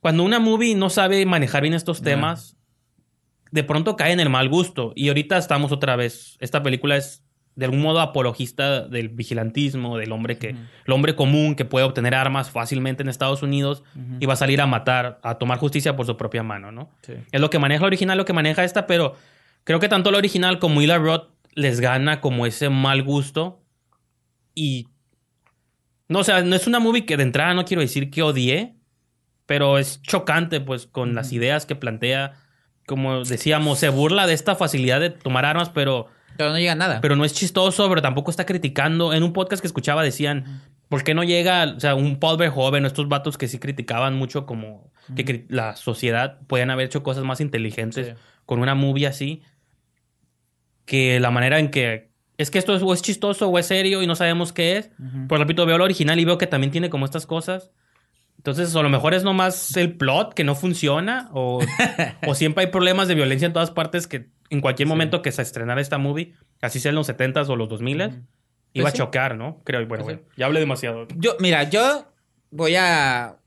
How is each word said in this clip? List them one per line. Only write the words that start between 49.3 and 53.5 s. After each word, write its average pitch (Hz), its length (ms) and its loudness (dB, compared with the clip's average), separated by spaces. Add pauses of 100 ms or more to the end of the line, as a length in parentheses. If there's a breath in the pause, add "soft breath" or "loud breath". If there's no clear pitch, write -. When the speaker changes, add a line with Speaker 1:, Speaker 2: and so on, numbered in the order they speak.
Speaker 1:
Que 127 340 2
la 123 100 2
manera 123 280 4
en 151 120 2
que... 120 400 -2 (260)
Es 139 140 -4
que 190 80 0
esto 190 180 0
es, 180 60 0
o 185 100 2
es 180 80 0
chistoso 202 480 -2
o 175 100 2